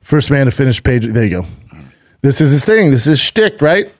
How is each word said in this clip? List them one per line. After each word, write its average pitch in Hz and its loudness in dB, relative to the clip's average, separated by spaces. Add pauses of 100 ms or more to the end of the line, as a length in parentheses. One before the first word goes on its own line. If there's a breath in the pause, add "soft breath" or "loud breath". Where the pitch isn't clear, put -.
First 147 -2
man 139 0
to 120 0
finish 131 -2
page. 123 -2
There 113 -2
you 90 -2
go. 87 -10 (720 loud breath)
This 139 0
is 143 2
his 147 0
thing. 214 2
This 123 0
is 151 2
shtick, - -2
right? 185 0